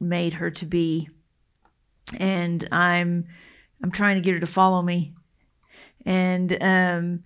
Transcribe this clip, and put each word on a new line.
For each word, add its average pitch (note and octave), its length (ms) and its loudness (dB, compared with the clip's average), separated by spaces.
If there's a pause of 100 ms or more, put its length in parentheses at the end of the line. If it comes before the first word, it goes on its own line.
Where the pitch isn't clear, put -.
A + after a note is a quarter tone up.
made E3+ 320 -2
her E3+ 200 -6
to - 140 -10
be, E3 440 -2 (1080)
and F3 560 -2
I'm, F3 540 2 (580)
I'm F#3 80 -2
trying G3+ 240 2
to F#3 60 0
get F#3 120 2
her E3+ 60 -2
to E3+ 80 -4
follow F#3 340 4
me. F3 300 -2 (920)
And, F#3 560 0
um, F3 640 2